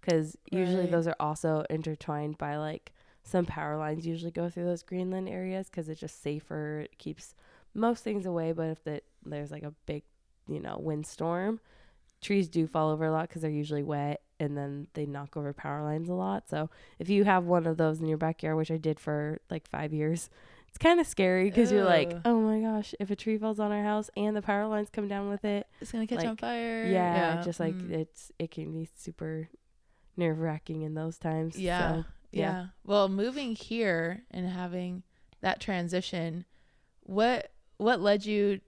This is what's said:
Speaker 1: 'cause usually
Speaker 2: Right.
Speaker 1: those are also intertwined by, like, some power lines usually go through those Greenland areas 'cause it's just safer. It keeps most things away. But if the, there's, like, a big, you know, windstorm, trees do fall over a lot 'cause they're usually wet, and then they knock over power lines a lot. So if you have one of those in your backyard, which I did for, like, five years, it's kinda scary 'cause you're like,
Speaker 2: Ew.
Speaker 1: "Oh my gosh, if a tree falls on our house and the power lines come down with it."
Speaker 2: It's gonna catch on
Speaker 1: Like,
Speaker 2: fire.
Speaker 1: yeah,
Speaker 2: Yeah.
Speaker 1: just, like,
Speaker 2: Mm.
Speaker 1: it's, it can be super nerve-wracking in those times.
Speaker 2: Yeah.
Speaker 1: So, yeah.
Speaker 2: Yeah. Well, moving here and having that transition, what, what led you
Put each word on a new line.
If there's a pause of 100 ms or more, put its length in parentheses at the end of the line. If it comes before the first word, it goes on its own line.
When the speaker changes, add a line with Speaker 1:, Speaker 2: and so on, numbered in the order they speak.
Speaker 1:
'cause (140)
usually
Speaker 2:
Right.
Speaker 1:
those
are
also
intertwined
by,
like, (300)
some
power
lines
usually
go
through
those
Greenland
areas
'cause
it's
just
safer.
It
keeps (400)
most
things
away.
But
if
the, (220)
there's,
like,
a (140)
big, (460)
you
know,
windstorm, (600)
trees
do
fall
over
a
lot
'cause
they're
usually
wet, (200)
and
then
they
knock
over
power
lines
a
lot.
So (280)
if
you
have
one
of
those
in
your
backyard,
which
I
did
for, (120)
like,
five
years, (400)
it's
kinda
scary
'cause
you're
like,
Speaker 2:
Ew.
Speaker 1:
"Oh
my
gosh,
if
a
tree
falls
on
our
house
and
the
power
lines
come
down
with
it." (140)
Speaker 2:
It's
gonna
catch
on
Speaker 1:
Like,
Speaker 2:
fire.
Speaker 1:
yeah,
Speaker 2:
Yeah.
Speaker 1:
just,
like,
Speaker 2:
Mm.
Speaker 1:
it's,
it
can
be
super (680)
nerve-wracking
in
those
times.
Speaker 2:
Yeah.
Speaker 1:
So, (280)
yeah.
Speaker 2:
Yeah. (180)
Well,
moving
here
and
having (380)
that
transition, (580)
what, (280)
what
led
you